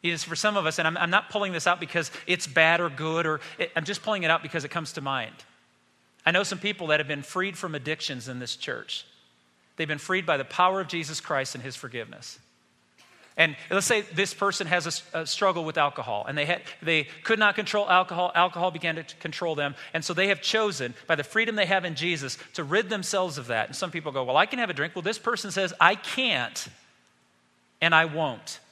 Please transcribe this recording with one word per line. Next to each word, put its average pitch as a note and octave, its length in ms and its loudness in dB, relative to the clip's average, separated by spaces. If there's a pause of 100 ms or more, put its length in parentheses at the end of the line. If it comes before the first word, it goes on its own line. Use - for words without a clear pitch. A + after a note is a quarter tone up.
It E3+ 80 0
is E3 140 -2
for E3 100 -6
some G#3 220 2
of F3 100 2
us, D#3+ 140 0
and D#3+ 80 4
I'm, E3 80 0
I'm F3 140 0
not G3+ 200 2
pulling G3+ 220 0
this E3+ 160 0
out F3 100 4
because E3 320 -4 (160)
it's F3 220 -2
bad E3 320 6
or F3 100 0
good, D#3+ 340 -2
or D#3 160 0 (160)
it, F3 200 -4
I'm D#3+ 80 -2
just F#3+ 180 -6
pulling G3+ 220 0
it D#3+ 60 4
out D#3+ 120 4
because D#3 220 -4
it D3 80 -8
comes D#3+ 220 -6
to D#3+ 60 -6
mind. C3+ 340 -4 (920)
I E3 80 4
know F#3 100 4
some F#3+ 160 -4
people F#3+ 300 -4
that D3+ 100 4
have D3+ 80 0
been C#3+ 160 -6
freed F#3 340 -4
from D#3+ 200 -6
addictions C3+ 500 -6
in B2+ 140 -8
this A#2+ 160 -8
church. - 480 -8 (720)
They've D#3+ 100 -2
been D3+ 120 -4
freed F#3 280 -2
by D#3 120 2
the C3+ 60 -2
power F#3 360 4
of E3+ 80 -6
Jesus D#3 320 -6
Christ C3+ 340 -2
and B2+ 80 -12
his B2+ 140 -10
forgiveness. - 640 -12 (1000)
And D#3+ 160 4 (160)
let's F#3+ 160 2
say A3 140 4
this F#3+ 320 -2
person G3 340 -2
has E3 200 2
a - 20 -4
s-, - 140 -6 (100)
a E3 140 -4
struggle F3 360 2
with D#3+ 140 -4
alcohol, B2 500 0
and C#3+ 120 -4
they D3 80 0
had, F3 160 -2 (180)
they D#3+ 240 2 (180)
could A3 160 2
not G#3 160 6
control G#3 320 0
alcohol. F3+ 480 4
Alcohol F3 360 4
began E3 260 -4
to E3 60 -8
t-, - 180 -16
control D#3+ 340 -4
them. C#3+ 200 -2 (180)
And D#3+ 100 -2
so F3 120 -4
they F#3 140 4
have G3 120 2
chosen, D#3+ 540 0 (120)
by E3 100 4
the D3 80 -2
freedom A3+ 300 0
they G#3 120 4
have F#3 180 2
in D#3+ 120 -4
Jesus, D3 420 -2 (160)
to E3 100 -4
rid F#3 240 2
themselves F#3 480 -2
of A#2+ 120 -10
that. A2+ 180 0
And C3+ 100 -12
some F3 140 -4
people D3+ 200 -6
go, C3 140 -2
"Well, B2+ 140 4
I F#3+ 80 6
can C4 120 -6
have A3 120 -2
a - 20 -4
drink." D3 220 -4
Well, F3 80 -6
this A3 160 -2
person A#3 320 -4
says, F#3+ 280 -2
"I F3+ 180 8
can't, G3+ 680 -2 (1160)
and E3 120 4
I D#3+ 120 8
won't." D3 540 -4 (120)